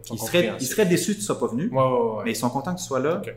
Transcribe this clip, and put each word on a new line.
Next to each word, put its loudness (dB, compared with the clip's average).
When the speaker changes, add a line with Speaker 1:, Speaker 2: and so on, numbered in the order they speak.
Speaker 1:
Ils -16
sont -10
Speaker 2:
Ils -8
seraient, 2
ils 6
Speaker 1:
compréhensifs. -2
Speaker 2:
seraient 4
déçus 2
que -12
tu -6
sois -2
pas 0
venu, -2
Speaker 1:
Ouais, 0
ouais, 2
ouais. -6
Speaker 2:
mais -2
ils -2
sont 0
contents -4
que -6
tu -10
sois -2
là. 2
Speaker 1:
Ok. -6